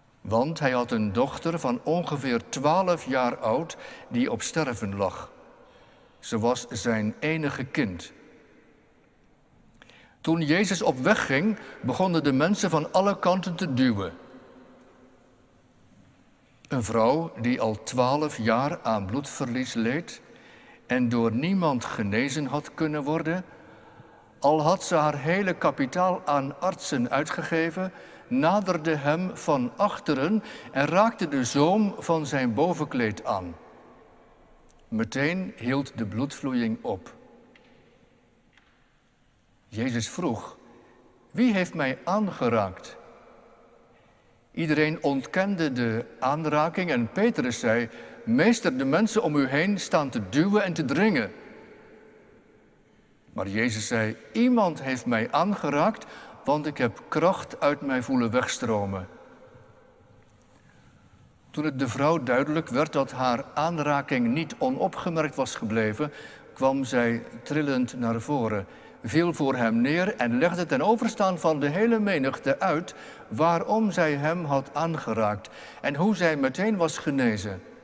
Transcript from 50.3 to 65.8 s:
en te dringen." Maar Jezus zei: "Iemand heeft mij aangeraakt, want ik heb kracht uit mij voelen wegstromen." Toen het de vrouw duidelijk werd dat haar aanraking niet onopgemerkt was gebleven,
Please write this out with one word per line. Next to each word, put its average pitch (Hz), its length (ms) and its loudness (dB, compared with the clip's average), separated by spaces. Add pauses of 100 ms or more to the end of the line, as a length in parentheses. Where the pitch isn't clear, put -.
en 180 100 -2
te 156 120 -2
dringen." 143 460 2 (2000)
Maar 95 140 -6
Jezus 110 400 -2
zei: 113 300 0 (140)
"Iemand 220 500 2
heeft 131 240 -4
mij 113 260 0
aangeraakt, 170 720 0 (380)
want 147 220 0
ik 151 120 -6
heb 123 300 -2
kracht - 520 0
uit 147 220 2
mij 135 200 -2
voelen 120 300 2
wegstromen." 104 760 -2 (2500)
Toen 147 140 -4
het 143 160 -2
de 135 80 0
vrouw 139 360 2
duidelijk 143 460 0
werd 143 240 0
dat 139 180 0
haar 127 420 0
aanraking 147 720 0
niet 160 300 -2
onopgemerkt 156 760 -2
was 131 200 -4
gebleven, 110 560 -2 (420)